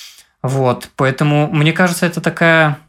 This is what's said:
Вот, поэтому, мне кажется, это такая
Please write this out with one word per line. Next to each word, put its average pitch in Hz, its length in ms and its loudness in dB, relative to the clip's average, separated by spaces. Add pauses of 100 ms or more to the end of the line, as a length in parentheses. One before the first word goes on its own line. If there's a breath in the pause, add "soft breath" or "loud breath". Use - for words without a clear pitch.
(440 loud breath)
Вот, 131 520 -2
поэтому, 147 560 0
мне 156 220 2
кажется, 175 320 0
это 170 160 -4
такая 160 560 2 (120)